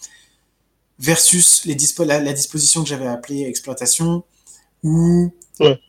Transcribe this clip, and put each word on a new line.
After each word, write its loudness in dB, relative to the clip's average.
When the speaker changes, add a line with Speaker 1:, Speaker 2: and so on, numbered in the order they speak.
Speaker 1:
Versus 2
les -2
dispo-, -2
la, 2
la -2
disposition -2
que -4
j'avais -6
appelée -8
exploitation, -4
où 2
Speaker 2:
Ouais. 4